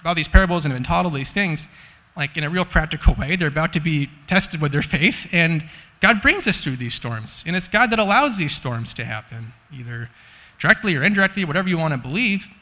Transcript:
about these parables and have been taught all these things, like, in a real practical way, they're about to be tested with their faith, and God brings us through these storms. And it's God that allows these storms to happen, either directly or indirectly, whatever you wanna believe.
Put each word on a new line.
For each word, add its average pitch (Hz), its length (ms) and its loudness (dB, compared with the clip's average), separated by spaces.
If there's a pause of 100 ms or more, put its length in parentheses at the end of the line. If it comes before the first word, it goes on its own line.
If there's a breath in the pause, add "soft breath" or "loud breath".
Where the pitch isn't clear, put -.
about 170 140 0
these 156 120 -2
parables 175 380 4
and 143 60 2
have 127 100 -2
been 127 60 -6
taught 175 180 2
all 175 60 -2
these 135 220 -6
things, 170 340 -2 (480 loud breath)
like, 143 220 -6
in 156 60 -2
a 147 60 -2
real 170 160 0
practical 160 500 2
way, 135 200 -2
they're 175 120 0
about 156 260 -2
to 165 60 0
be 151 300 0 (180)
tested 180 340 0
with 147 100 0
their 143 100 0
faith, 165 500 0
and 165 360 2 (340 loud breath)
God 202 200 4
brings 339 260 0
us - 160 0
through 131 140 -4
these 120 160 -6
storms. 113 520 -10
And 170 100 -2
it's 180 120 -4
God 233 220 2
that 226 100 2
allows 220 380 4
these 156 180 -2
storms 117 400 -6
to 120 100 -8
happen, 113 480 -10 (200)
either 120 360 -10 (500 loud breath)
directly 190 360 2
or 135 80 2
indirectly, 196 420 2
whatever 175 220 0
you 180 100 2
wanna 156 200 0
believe. 196 480 -2 (160)